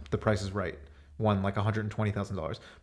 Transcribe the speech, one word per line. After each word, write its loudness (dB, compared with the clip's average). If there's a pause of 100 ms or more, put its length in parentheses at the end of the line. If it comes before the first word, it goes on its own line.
(100)
The 2
Price 4
is -4
Right -4 (400)
won, 4
like, 0
a 2
hundred 2
and -2
twenty 0
thousand -2
dollars. -4 (240)